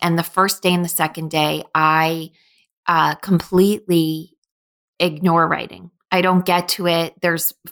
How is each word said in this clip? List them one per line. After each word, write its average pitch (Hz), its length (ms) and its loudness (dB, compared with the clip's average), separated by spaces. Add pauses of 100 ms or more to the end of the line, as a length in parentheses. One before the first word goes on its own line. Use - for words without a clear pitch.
and 170 160 0
the 165 40 0
first 190 400 -2
day 180 120 2
and 175 100 0
the 170 60 -4
second 160 400 -4
day, 156 340 0 (100)
I, 160 560 0 (560)
uh, 156 280 2
completely 175 1200 0 (640)
ignore 165 480 2
writing. - 420 -8 (220)
I 185 80 2
don't 185 240 2
get 175 240 0
to 180 200 -4
it. 165 340 -2
There's 170 320 -2 (180)